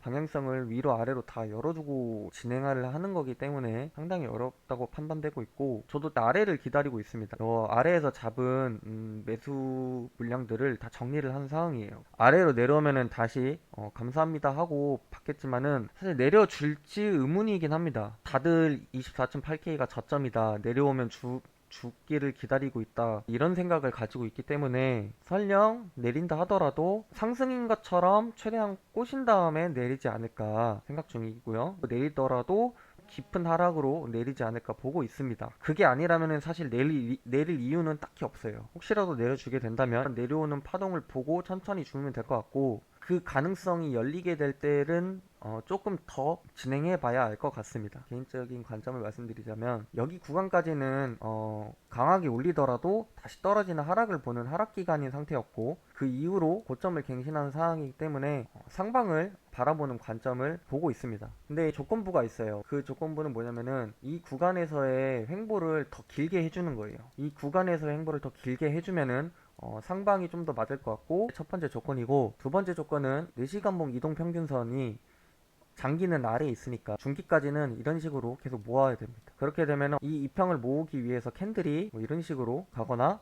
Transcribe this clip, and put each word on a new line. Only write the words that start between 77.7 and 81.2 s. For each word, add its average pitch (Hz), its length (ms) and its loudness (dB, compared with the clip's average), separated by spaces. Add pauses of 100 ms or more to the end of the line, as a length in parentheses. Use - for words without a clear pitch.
이런 147 200 -2
식으로 139 440 -4
계속 127 240 -6
모아야 127 300 4
됩니다. - 420 -14
그렇게 151 260 0
되면은 143 380 2
이 147 220 -2
이평을 180 340 2
모으기 135 460 -2
위해서 120 260 -2